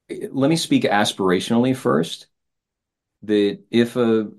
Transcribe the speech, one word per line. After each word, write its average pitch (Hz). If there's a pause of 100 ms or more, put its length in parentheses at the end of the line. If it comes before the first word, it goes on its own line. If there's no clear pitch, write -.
let -
me 165
speak 135
aspirationally 104
first. 143 (1000)
That 101 (100)
if 117
a, 113 (100)